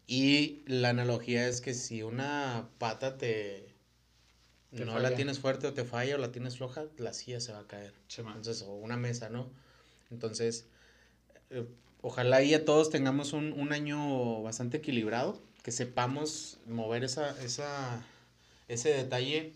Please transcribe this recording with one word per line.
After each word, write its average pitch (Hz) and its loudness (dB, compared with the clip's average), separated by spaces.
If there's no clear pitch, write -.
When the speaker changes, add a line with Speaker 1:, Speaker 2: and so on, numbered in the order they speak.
Speaker 1:
Y 139 4
la 123 4
analogía 120 2
es 123 -2
que 135 -4
si 117 -6
una 127 -4
pata 120 -2
te, 104 -4
Speaker 2:
Te 117 -6
Speaker 1:
no 113 -2
la 120 2
Speaker 2:
falla. 127 4
Speaker 1:
tienes 135 0
fuerte 135 0
o 135 -2
te 123 -2
falla 120 -2
o 143 0
la 120 -2
tienes 123 -8
floja, 131 -8
la 110 -6
silla 123 -8
se 110 -8
va 104 -12
a 101 -18
caer. 101 -14
Speaker 2:
Sí, - -12
man. 110 -10
Speaker 1:
Entonces, 110 -6
o 101 -8
una 110 -4
mesa, 120 -4
¿no? 123 -6
Entonces, 117 -4
eh, 120 -6
ojalá 123 6
y 143 6
a 156 6
todos 156 8
tengamos 139 2
un, 151 -2
un 143 -2
año 143 0
bastante 120 -4
equilibrado, 117 0
que 123 -6
sepamos 131 -2
mover 117 -2
esa, 143 -2
esa, 131 -6
ese 156 2
detalle 135 0